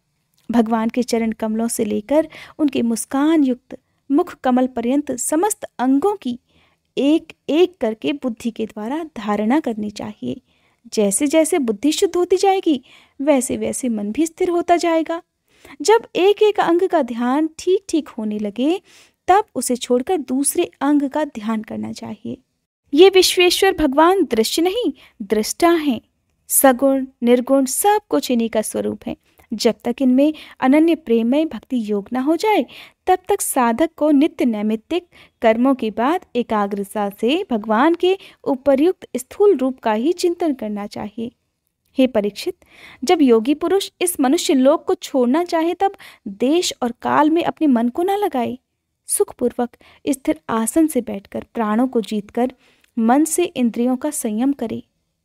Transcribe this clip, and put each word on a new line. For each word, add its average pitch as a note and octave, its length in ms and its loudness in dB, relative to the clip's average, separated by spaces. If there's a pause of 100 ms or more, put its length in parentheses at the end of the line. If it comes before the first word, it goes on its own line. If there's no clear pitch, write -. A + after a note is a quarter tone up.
(500)
भगवान A3+ 380 2
के A#3+ 140 -2
चरण A3+ 300 -2
कमलों A3 360 -4
से A#3 160 -4
लेकर A#3+ 440 -2 (300)
उनके C4+ 240 -2
मुस्कान C#4 600 0
युक्त B3+ 340 -6 (320)
मुख E4+ 240 0
कमल B3+ 320 0
पर्यंत B3+ 460 -4
समस्त D#4+ 520 -4 (140)
अंगों C#4 380 0
की B3 220 -8 (600)
एक D4+ 340 0 (160)
एक F4 320 2
करके A3+ 320 -4
बुद्धि B3 380 -6
के A3 160 -8
द्वारा B3 380 -8 (120)
धारणा G#3+ 440 0
करनी G#3+ 300 -6
चाहिए। B3 500 -10 (520)
जैसे G3+ 340 0
जैसे D#4+ 320 2
बुद्धि B3+ 340 -2
शुद्ध F4+ 240 0
होती F4+ 200 2
जाएगी, F#4 460 0 (380)
वैसे C4+ 360 0
वैसे A3 320 -6
मन G#3 240 -4
भी D4+ 140 -2
स्थिर F4+ 240 -2
होता E4+ 260 2
जाएगा। E4 460 -2 (600)
जब A4 240 4 (100)
एक G4+ 260 4
एक G#4 180 2
अंग F4 280 2
का D#4+ 140 2
ध्यान B3 460 -2 (100)
ठीक F#4+ 300 0
ठीक D#4 200 -2
होने G#3+ 300 -6
लगे, B3 420 -2 (480)
तब G4 160 4 (100)
उसे B3+ 220 -2
छोड़कर B3+ 400 -2
दूसरे C4 540 -2 (100)
अंग C#4+ 280 2
का D4+ 160 -2
ध्यान A3 380 -6
करना A3 300 -10
चाहिए। A3+ 460 -12 (560)
ये F4 140 8
विश्वेश्वर F#4 640 2
भगवान D#4+ 520 2
दृश्य A3+ 380 -2
नहीं, F#4+ 300 -2 (300)
दृष्टा A3 480 0
हैं। D4+ 300 0 (480)
सगुण, C4+ 580 2 (160)
निर्गुण B3+ 420 4
सब G#4 440 0
कुछ C#4+ 220 -2
इन्हीं A#3 180 0
का A3 140 -2
स्वरूप G#3+ 440 -6
है। - 100 -12 (360)
जब G#3+ 220 0 (100)
तक A#3+ 160 -4
इनमें C4+ 320 4 (280)
अनन्य D#4 340 4
प्रेममय A#3 500 0
भक्ति A3+ 460 -6
योग G3+ 220 -4
ना B3+ 80 -4
हो D4 160 0
जाए, G4 300 0 (400)
तब F#4 120 4 (100)
तक G4+ 120 0
साधक B3 560 0
को D4+ 140 2
नित्य D4+ 340 2
नैमित्तिक A3 640 -4 (360)
कर्मों A#3+ 320 4
के A3+ 160 -6
बाद C4+ 360 -2 (100)
एकाग्रता G#3 720 -4
से C#4 400 -2
भगवान A3 440 0
के F#4 240 0 (260)
उपर्युक्त C#4 720 0
स्थूल G4 400 2
रूप C4 220 -4
का A3+ 140 -2
ही A#3 200 0
चिंतन F4 420 -2
करना G#3 320 -8
चाहिए। A3+ 460 -12 (640)
हे C4 80 4
परीक्षित, G#3+ 480 -2 (500)
जब E4 180 2
योगी A#3+ 320 4
पुरुष F4+ 360 -2 (100)
इस F4+ 200 -4
मनुष्य D4 340 2
लोक C#4 320 4
को F#4 80 0
छोड़ना C4 500 0
चाहे, E4+ 300 -2
तब G4 180 -2 (360)
देश C#4 440 0 (100)
और A#3+ 100 -4 (100)
काल C4+ 280 2
में E4 140 0
अपने - 220 -2
मन A#3+ 220 2
को E4 140 -4
ना G4 140 0
लगाए। B3+ 420 -4 (480)
सुखपूर्वक - 680 -4 (320)
स्थिर D4+ 400 -2
आसन A3+ 380 0
से C#4 140 0
बैठकर, - 440 -10 (100)
प्राणों A3 320 0
को B3+ 140 0
जीतकर, A3 520 -4 (460)
मन A#3+ 260 4
से E4+ 200 -2
इंद्रियों B3 520 -2
का D4 140 -6
संयम B3 420 -2
करे। A#3 300 -6 (420)